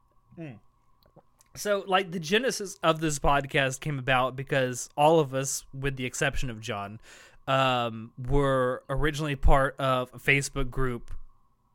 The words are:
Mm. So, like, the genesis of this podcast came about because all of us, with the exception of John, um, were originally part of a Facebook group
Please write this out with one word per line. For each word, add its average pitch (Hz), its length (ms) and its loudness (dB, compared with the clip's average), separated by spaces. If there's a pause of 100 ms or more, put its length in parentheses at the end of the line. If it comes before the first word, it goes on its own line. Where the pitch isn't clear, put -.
(380)
Mm. 139 200 -14 (960)
So, 202 320 -2
like, 190 260 0
the 185 80 -6
genesis 202 600 -2
of 160 180 2
this 156 180 0
podcast 139 600 0
came 143 180 -6
about 127 380 0
because 131 600 -2
all 156 240 6
of 135 140 -2
us, 135 300 -4 (100)
with 135 220 -4
the 127 100 -6
exception 127 420 -2
of 110 120 -10
John, 104 400 -8 (460)
um, 123 680 0
were 131 720 2
originally 143 480 -2
part 139 420 6
of 131 360 0
a 120 40 -18
Facebook 139 520 0
group 123 400 -2 (640)